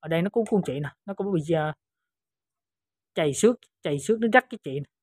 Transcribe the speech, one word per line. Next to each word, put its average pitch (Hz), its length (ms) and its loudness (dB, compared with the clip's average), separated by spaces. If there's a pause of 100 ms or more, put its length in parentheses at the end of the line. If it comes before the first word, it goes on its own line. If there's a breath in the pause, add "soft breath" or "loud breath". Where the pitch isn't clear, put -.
Ở 156 80 -12
đây 165 140 2
nó 202 80 0
có 233 200 0
cuốn 202 160 2
chỉ 139 140 -6
nè, 143 80 -6 (180)
nó 196 80 -10
có 190 100 -6
bị, 170 300 0
à, 156 200 -2 (1400)
chày 151 200 0
xước, 233 220 4 (260)
chày 147 160 -2
xước 220 220 -2
nó 233 120 0
rách 254 180 6
cái 233 120 -12
chỉ 139 180 -6
nè. 139 60 -12 (160)